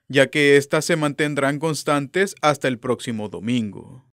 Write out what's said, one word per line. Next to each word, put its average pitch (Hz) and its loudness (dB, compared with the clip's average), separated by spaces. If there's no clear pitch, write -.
ya 135 4
que 143 4
éstas 147 2
se 180 0
mantendrán 147 -2
constantes 151 -2
hasta 147 0
el 127 -2
próximo 117 -6
domingo. 113 -6